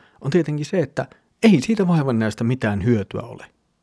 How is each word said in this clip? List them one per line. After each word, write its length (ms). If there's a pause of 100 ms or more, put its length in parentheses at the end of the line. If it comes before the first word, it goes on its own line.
(220)
on 100
tietenkin 340
se, 140
että 280 (360)
ei 180
siitä 260
vaivannäöstä 560
mitään 420
hyötyä 360
ole. 240 (360)